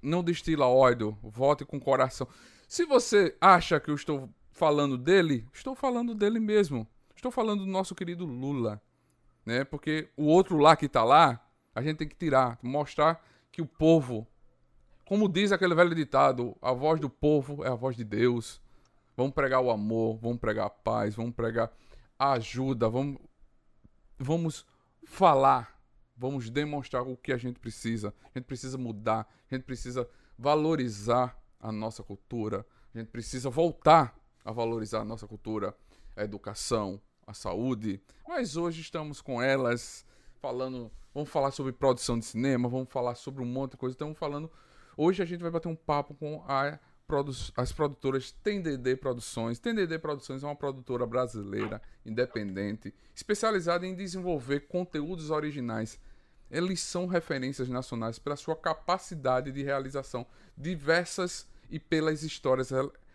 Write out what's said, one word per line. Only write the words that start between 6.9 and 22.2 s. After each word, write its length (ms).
Estou 160
falando 360
do 40
nosso 240
querido 300
Lula, 560
né? 200
Porque 520
o 80
outro 320
lá 180
que 140
tá 160
lá, 420
a 80
gente 160
tem 100
que 80
tirar, 460
mostrar 600
que 80
o 60
povo, 600
como 240
diz 240
aquele 220
velho 200
ditado, 680
a 100
voz 260
do 120
povo 540
é 40
a 60
voz 220
de 80
Deus. 580
Vamos 200
pregar 260
o 100
amor, 460
vamos 220
pregar 300
a 20
paz, 460
vamos 180
pregar 360
a 140